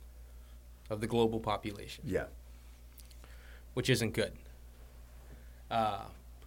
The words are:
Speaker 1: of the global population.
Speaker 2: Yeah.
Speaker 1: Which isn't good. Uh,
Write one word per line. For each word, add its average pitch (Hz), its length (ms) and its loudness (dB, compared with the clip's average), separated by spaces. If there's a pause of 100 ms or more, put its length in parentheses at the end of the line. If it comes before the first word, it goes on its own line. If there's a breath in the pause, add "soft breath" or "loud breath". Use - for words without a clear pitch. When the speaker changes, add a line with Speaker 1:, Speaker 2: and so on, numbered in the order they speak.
(880 soft breath)
Speaker 1:
of 107 120 -2
the 110 60 2
global 113 320 8
population. 104 680 -2
Speaker 2:
Yeah. 87 180 4 (1500 soft breath)
Speaker 1:
Which 127 160 4
isn't 113 240 6
good. 101 200 2 (1400 soft breath)
Uh, 110 320 4 (440 soft breath)